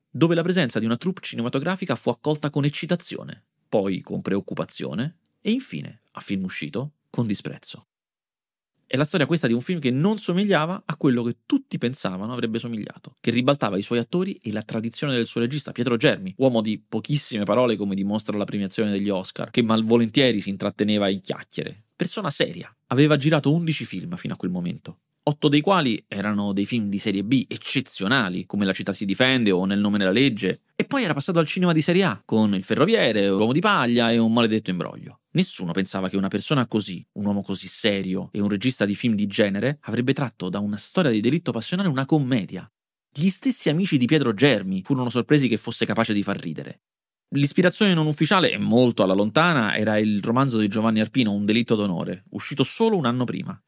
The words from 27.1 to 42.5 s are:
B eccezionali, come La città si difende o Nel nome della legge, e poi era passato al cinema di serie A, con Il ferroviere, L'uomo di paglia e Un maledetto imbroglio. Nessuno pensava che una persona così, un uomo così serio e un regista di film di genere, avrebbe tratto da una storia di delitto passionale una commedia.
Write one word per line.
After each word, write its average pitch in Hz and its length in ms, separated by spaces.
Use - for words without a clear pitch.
B 120 240
eccezionali, 104 1000
come 101 180
La 95 80
città 98 200
si 95 120
difende 117 480
o 90 140
Nel 101 120
nome 104 200
della 95 120
legge, 104 520
e - 100
poi 269 200
era 165 80
passato 156 260
al 160 80
cinema 180 260
di 156 100
serie 175 220
A, 113 200
con 110 300
Il 95 100
ferroviere, 120 640
L'uomo 104 240
di 151 80
paglia 120 500
e 117 80
Un 113 140
maledetto 110 380
imbroglio. - 500
Nessuno 120 400
pensava 95 360
che 92 80
una 98 100
persona 113 400
così, 98 460
un 104 140
uomo 101 160
così 95 260
serio 95 640
e - 80
un 101 80
regista 104 380
di 101 100
film 117 180
di 104 140
genere, 104 540
avrebbe 120 320
tratto 120 340
da 92 100
una 104 200
storia 160 320
di 110 100
delitto 131 320
passionale 180 360
una 135 180
commedia. 123 640